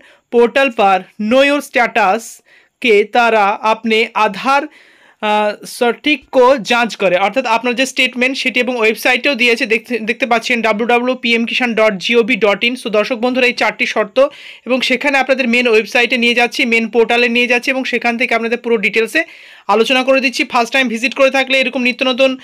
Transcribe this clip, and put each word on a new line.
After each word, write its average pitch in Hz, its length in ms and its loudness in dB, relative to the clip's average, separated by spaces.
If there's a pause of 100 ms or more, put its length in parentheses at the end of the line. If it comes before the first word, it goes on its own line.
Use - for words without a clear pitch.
(300)
পোর্টাল 240 400 2
পার 196 300 2 (200)
নো 247 240 2
ইওর 285 160 2
স্ট্যাটাস 226 840 -2 (380)
কে 214 240 4
তারা 220 420 2
আপনি 220 680 0
আধার, 214 480 0 (580)
আহ, 214 460 -2
সঠিক 240 640 -2
কো 262 260 4
যাঞ্চ 233 380 -2
করে", 180 200 0
অর্থাৎ 202 300 0
আপনার 233 280 -2
যে 254 120 -2
স্টেটমেন্ট 254 500 -2
সেটি 247 240 -2
এবং 247 160 -2
ওয়েবসাইটেও 240 580 0
দিয়েছে, 240 320 0
দেখতে, 226 320 -2
দেখতে 233 280 -4
পাচ্ছেন 233 360 -2
ডাব্লিউ 220 240 0
ডাব্লিউ 240 280 0
পি 240 200 -2
এম 233 100 0
কিষাণ 233 300 -4
ডট 214 240 2
জিওভি 233 380 0
ডট 202 280 0
ইন। 240 100 0
So, 247 140 -10
দর্শক 208 280 0
বন্ধুরা, 247 300 0
এই 247 60 0
চারটি 226 340 -2
শর্ত 247 420 0 (380)
এবং 247 140 -2
সেখানে 269 380 -2
আপনাদের 262 300 0
মেন 240 200 2
ওয়েবসাইটে 233 480 0
নিয়ে 240 180 2
যাচ্ছি, 240 300 0
মেন 226 240 0
পোর্টালে 240 400 2
নিয়ে 240 180 0
যাচ্ছি 240 240 -2
এবং 262 140 -2
সেখান 233 340 -2
থেকে 233 160 -2
আপনাদের 226 240 -2
পুরো 233 180 -2
ডিটেলসে 220 480 -2 (440)
আলোচনা 226 360 2
করে 269 160 4
দিচ্ছি। 262 240 -2
ফার্স্ট 233 280 -2
টাইম 269 160 0
ভিজিট 226 260 -4
করে 269 160 2
থাকলে 262 300 0
এরকম 254 220 -2
নিত্য 240 220 -2
নতুন 262 400 0